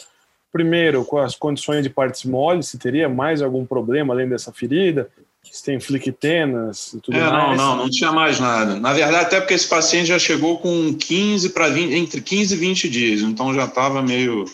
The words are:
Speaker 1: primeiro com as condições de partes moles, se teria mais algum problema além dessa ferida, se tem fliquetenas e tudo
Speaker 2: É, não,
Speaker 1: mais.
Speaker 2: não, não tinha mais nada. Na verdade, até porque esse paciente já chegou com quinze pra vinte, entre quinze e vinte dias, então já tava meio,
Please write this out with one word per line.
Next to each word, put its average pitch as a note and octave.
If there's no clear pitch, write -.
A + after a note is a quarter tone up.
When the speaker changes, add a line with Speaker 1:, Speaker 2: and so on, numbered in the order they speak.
Speaker 1:
primeiro E3
com D3
as C3
condições D3
de C3+
partes C3
moles, C#3
se -
teria C#3+
mais C#3+
algum C3
problema B2+
além B2+
dessa B2
ferida, D3
se -
tem C3+
fliquetenas C3
e A2
tudo B2+
Speaker 2:
É, -
não, D#3
Speaker 1:
mais. C3
Speaker 2:
não, C3+
não B2+
tinha D#3+
mais D3+
nada. A2
Na A#2+
verdade, E3
até F#3
porque F#3
esse -
paciente E3+
já F3
chegou D#3+
com E3
quinze F#3+
pra E3
vinte, D3+
entre E3+
quinze G3+
e E3+
vinte F#3
dias, A#2
então A2
já C3
tava C3+
meio, B2